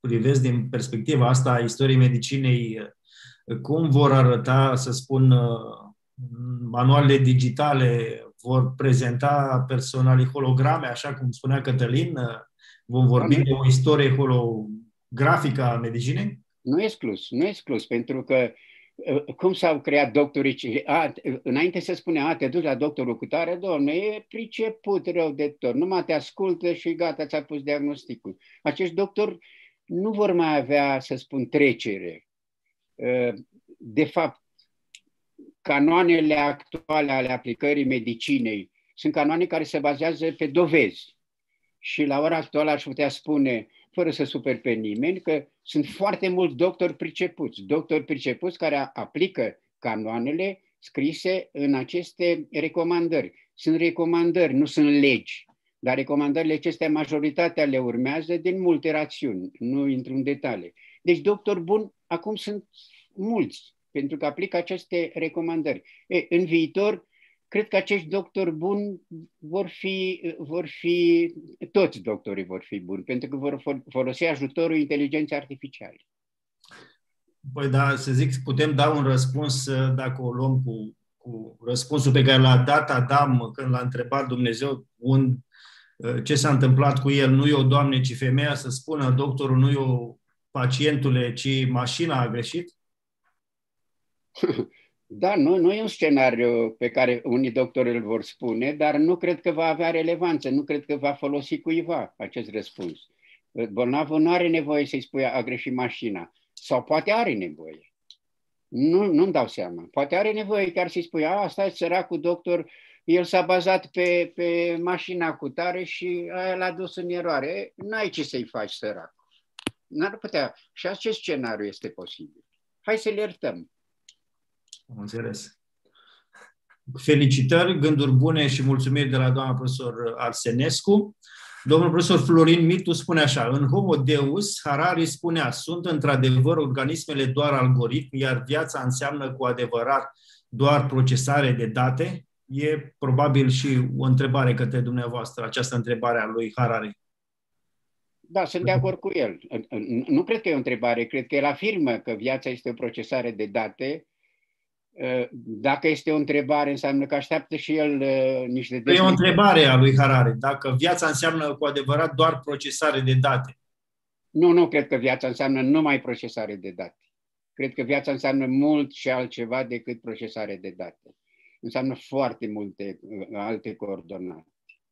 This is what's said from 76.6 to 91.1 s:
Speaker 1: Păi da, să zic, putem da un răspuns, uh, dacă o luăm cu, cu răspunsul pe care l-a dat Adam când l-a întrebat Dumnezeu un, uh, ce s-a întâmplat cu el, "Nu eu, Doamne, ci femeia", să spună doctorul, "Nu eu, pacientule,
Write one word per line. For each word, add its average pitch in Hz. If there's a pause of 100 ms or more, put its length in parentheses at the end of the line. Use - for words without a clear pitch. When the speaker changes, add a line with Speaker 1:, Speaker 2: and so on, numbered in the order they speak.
Speaker 1:
Păi 139
da, 135
să 131
zic, 131
putem 151
da 147
un 147
răspuns, 131
uh, 131
dacă 131
o 120
luăm 131
cu, 110 (200)
cu 113
răspunsul 131
pe 135
care 131
l-a 127
dat 143
Adam 127
când 131
l-a 123
întrebat 127
Dumnezeu 123 (100)
un, 131 (600)
uh, 117
ce 151
s-a 143
întâmplat 131
cu 139
el, 139
"Nu 135
eu, 143
Doamne, 135
ci 127
femeia", 135
să 131
spună 139
doctorul, 135
"Nu 131
eu, 127 (300)
pacientule, 131